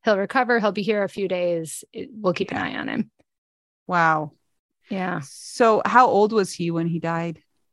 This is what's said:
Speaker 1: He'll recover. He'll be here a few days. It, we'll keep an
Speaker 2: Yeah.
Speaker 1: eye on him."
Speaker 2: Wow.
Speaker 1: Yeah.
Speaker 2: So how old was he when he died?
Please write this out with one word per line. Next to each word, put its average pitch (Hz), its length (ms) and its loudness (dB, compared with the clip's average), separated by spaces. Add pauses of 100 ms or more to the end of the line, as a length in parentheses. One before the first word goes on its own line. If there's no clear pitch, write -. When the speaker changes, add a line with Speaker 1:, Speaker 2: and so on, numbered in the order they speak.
Speaker 1:
He'll 208 140 2
recover. 233 420 0
He'll 208 120 2
be 208 100 -4
here 208 200 0
a 190 60 -2
few 190 200 -6
days. 175 640 -2
It, - 200 -12
we'll 208 200 -2
keep - 200 -4
an - 60 -4
Speaker 2:
Yeah. 92 60 -4
Speaker 1:
eye - 160 -8
on - 80 -8
him." - 220 -6 (760)
Speaker 2:
Wow. 160 460 0 (560)
Speaker 1:
Yeah. 180 360 -4
Speaker 2:
So - 600 2
how 240 240 6
old 208 240 2
was 196 200 0
he 170 180 -4
when 170 160 -2
he 165 140 -2
died? 165 420 -6 (300)